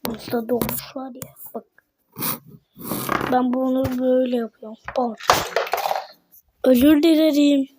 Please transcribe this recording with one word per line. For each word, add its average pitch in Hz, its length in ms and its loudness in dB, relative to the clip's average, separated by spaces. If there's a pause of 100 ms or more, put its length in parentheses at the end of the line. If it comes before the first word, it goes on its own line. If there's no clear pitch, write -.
burada 226 420 -6
doğmuş 233 480 -4
var 262 180 -12
ya. - 200 -18 (200)
Bak. 233 100 -14 (1700)
Ben 254 200 0
bunu 262 460 -2
böyle 254 380 2
yapıyorum. 226 420 -8 (180)
Bak. 240 220 -2 (1500)
Özür 269 380 6
dilerim. 294 680 4 (100)